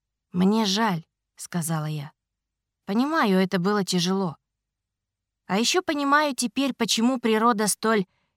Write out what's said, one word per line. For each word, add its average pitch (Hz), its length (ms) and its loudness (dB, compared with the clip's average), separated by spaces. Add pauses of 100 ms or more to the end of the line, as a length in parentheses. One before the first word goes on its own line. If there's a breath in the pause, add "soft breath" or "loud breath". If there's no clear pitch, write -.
(320)
"Мне 202 320 2
жаль", — 190 400 -2 (320)
сказала 160 500 -6
я. 151 260 -8 (720)
"Понимаю, 240 540 2
это 190 200 0
было 196 260 0
тяжело. 180 520 -2 (1080)
А 185 120 -2
ещё 330 240 0
понимаю 285 520 0
теперь, 254 400 -2
почему 233 440 0
природа 220 480 2
столь 214 400 0 (300)